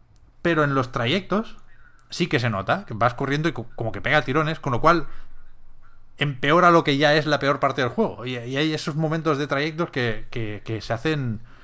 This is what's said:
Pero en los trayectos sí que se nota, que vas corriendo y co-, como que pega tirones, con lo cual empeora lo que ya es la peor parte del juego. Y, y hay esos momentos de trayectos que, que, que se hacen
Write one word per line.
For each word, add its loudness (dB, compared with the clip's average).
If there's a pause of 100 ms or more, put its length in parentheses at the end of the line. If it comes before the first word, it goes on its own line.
(420)
Pero 2
en 2
los 0
trayectos -2 (520)
sí -2
que 2
se 0
nota, -2
que -10
vas 2
corriendo 0
y 0
co-, -8
como -4
que -6
pega 2
tirones, 0
con -4
lo 2
cual 6 (1120)
empeora 4
lo 8
que 2
ya 4
es 2
la 2
peor 2
parte 0
del 2
juego. -2
Y, -6
y -6
hay 2
esos -4
momentos 0
de -2
trayectos -2
que, -2
que, -6
que -4
se -4
hacen -2 (220)